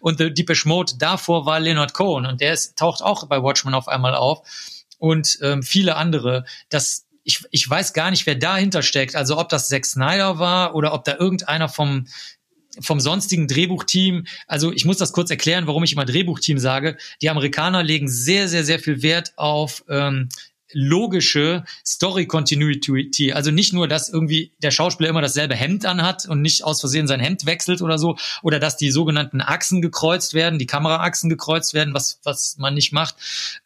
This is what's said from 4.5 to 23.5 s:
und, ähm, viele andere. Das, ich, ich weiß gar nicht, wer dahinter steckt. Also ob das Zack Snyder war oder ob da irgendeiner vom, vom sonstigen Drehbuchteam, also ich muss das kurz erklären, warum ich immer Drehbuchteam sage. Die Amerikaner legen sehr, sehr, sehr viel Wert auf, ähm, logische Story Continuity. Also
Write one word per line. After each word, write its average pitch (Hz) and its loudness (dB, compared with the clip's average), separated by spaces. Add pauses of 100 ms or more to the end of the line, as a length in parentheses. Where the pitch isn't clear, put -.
und, 160 0
ähm, 139 0
viele 175 2
andere. 127 0 (240)
Das, - -2 (200)
ich, - -2
ich - 0
weiß 180 0
gar 165 0
nicht, - 0
wer 143 2
dahinter 185 2
steckt. 135 0
Also 147 0
ob 165 -2
das 147 0
Zack 139 0
Snyder 175 0
war 175 2
oder 151 2
ob 143 -4
da 143 -2
irgendeiner 175 0
vom, 139 -2 (720)
vom 147 0
sonstigen 160 0
Drehbuchteam, 180 0 (200)
also 160 0
ich - 0
muss 180 2
das 190 -2
kurz 175 0
erklären, 165 0
warum 151 0
ich 165 2
immer 143 -2
Drehbuchteam 147 0
sage. 135 0 (240)
Die 151 0
Amerikaner 156 0
legen 147 0
sehr, 160 0
sehr, 165 0
sehr 156 2
viel 147 -2
Wert 165 0
auf, 151 -2
ähm, 139 0 (500)
logische 170 2 (220)
Story 185 -2
Continuity. 143 0
Also 151 0